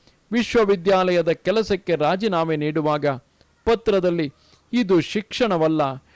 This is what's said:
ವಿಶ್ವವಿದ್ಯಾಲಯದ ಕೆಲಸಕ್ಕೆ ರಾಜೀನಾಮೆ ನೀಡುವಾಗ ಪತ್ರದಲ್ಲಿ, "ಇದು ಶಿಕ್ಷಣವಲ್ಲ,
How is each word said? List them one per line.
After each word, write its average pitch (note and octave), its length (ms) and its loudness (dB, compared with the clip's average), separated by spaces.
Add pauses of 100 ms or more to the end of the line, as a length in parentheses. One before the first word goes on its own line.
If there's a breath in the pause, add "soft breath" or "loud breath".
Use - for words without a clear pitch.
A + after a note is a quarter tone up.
(320 soft breath)
ವಿಶ್ವವಿದ್ಯಾಲಯದ F#3 960 2
ಕೆಲಸಕ್ಕೆ F#3+ 680 -2
ರಾಜೀನಾಮೆ E3 600 0
ನೀಡುವಾಗ D3+ 500 -2 (600 soft breath)
ಪತ್ರದಲ್ಲಿ, F3+ 680 0 (400 soft breath)
"ಇದು F#3+ 280 2
ಶಿಕ್ಷಣವಲ್ಲ, D#3+ 920 -2 (200 soft breath)